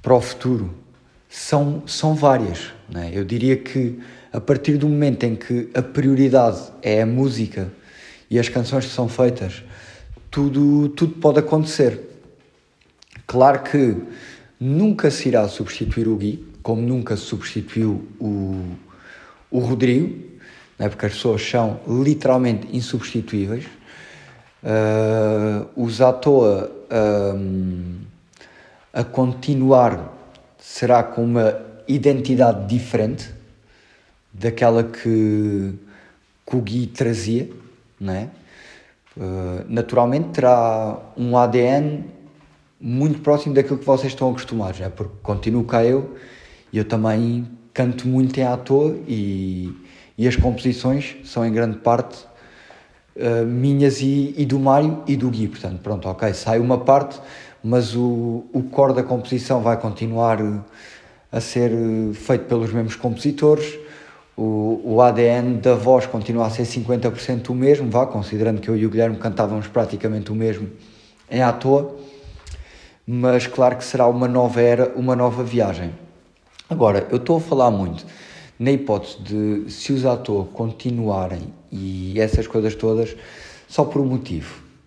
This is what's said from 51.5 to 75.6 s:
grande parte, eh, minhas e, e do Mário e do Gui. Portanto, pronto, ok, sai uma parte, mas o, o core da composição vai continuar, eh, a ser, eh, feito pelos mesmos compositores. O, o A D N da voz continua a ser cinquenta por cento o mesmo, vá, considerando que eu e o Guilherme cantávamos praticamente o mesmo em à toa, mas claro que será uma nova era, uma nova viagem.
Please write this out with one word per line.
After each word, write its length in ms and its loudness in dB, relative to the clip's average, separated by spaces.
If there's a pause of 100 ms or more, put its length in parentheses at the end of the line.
grande 260 0
parte, 480 0 (880)
eh, 300 0
minhas 560 2
e, 360 0
e 80 0
do 140 0
Mário 480 2
e 100 2
do 140 0
Gui. 160 -2
Portanto, 320 -8
pronto, 300 -6
ok, 260 -2
sai 240 0
uma 200 2
parte, 420 2 (400)
mas 360 0
o, 560 -2
o 180 -2
core 240 4
da 80 2
composição 580 -2
vai 160 2
continuar, 640 -2
eh, 200 -2 (720)
a 80 -2
ser, 320 0
eh, 420 0
feito 300 0
pelos 280 0
mesmos 220 -2
compositores. 840 0 (600)
O, 480 -2
o 180 4
A 80 8
D 120 2
N 340 2
da 180 4
voz 320 4
continua 400 -2
a 40 -2
ser 140 -4
cinquenta 460 -2
por 100 -10
cento 320 -6
o 40 -2
mesmo, 340 4
vá, 160 2
considerando 540 -2
que 80 -10
eu 80 0
e 100 0
o 40 0
Guilherme 260 0
cantávamos 500 -2
praticamente 640 -4
o 60 -4
mesmo 340 -2 (580)
em 140 0
à 100 2
toa, 440 0 (1080)
mas 440 2
claro 280 2
que 60 -10
será 240 0
uma 220 2
nova 320 2
era, 340 4
uma 220 0
nova 260 0
viagem. 500 -2 (800)